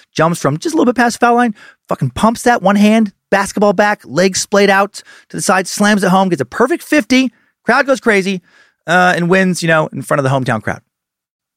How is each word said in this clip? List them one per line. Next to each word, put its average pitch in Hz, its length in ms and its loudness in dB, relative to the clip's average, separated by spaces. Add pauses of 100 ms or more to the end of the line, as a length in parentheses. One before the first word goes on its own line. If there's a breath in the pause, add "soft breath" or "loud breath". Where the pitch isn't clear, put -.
(120 loud breath)
jumps 165 280 -2
from 147 180 -2
just 302 160 -8
a 320 40 0
little 247 140 2
bit - 40 -4
past 240 220 -2
the 240 80 2
foul 240 100 2
line, 240 180 0 (340 loud breath)
fucking - 220 -4
pumps - 320 -2
that 240 200 2
one 196 140 2
hand, 208 360 2 (180)
basketball 202 420 0
back, 208 320 0
legs 185 360 -2
splayed 202 300 2
out 196 320 0 (260 loud breath)
to - 80 -14
the 165 60 -8
side, 190 240 0
slams 202 360 0
it 190 80 0
home, 190 180 2
gets 160 140 -2
a - 20 -2
perfect 262 380 -2
fifty, 262 500 0 (300)
crowd 254 240 0
goes 269 140 -2
crazy, 196 420 0 (460 soft breath)
uh, 180 260 2
and 170 160 -2
wins, 185 320 2
you 165 60 -2
know, 160 200 2
in 139 140 -10
front 151 160 -2
of 139 60 -2
the 127 60 0
hometown 127 300 -2
crowd. - 220 -8 (760)